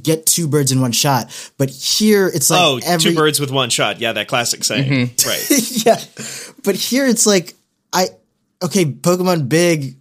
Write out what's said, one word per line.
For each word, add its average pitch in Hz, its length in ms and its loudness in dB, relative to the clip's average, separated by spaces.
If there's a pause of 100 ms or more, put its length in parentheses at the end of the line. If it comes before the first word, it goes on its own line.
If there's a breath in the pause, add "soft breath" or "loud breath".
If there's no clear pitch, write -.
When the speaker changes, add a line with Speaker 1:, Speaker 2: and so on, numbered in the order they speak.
Speaker 1:
get 160 240 -2
two 165 220 0
birds 139 240 2
in 131 100 2
one 123 100 0
shot. 123 380 0 (280 loud breath)
But 135 120 0
here 208 580 2
it's 165 220 0
like 165 120 4
Speaker 2:
Oh, 139 240 2
Speaker 1:
every 170 260 2
Speaker 2:
two 170 60 0
birds 156 220 2
with 139 120 -4
one 131 180 0
shot. 104 300 -2
Yeah, 113 140 -2
that 107 140 -4
classic - 360 -2
saying. 135 280 -2
Speaker 3:
Mm-hmm. 123 380 -2
Speaker 2:
Right. 240 560 -2
Speaker 1:
<laughs> - 0 -
Yeah. 226 140 4 (640 loud breath)
But 196 120 -2
here 269 320 -2
it's 220 180 2
like, 202 300 0 (360)
I, 180 180 0 (540)
okay, 180 220 0
Pokemon 175 640 0
Big 156 520 0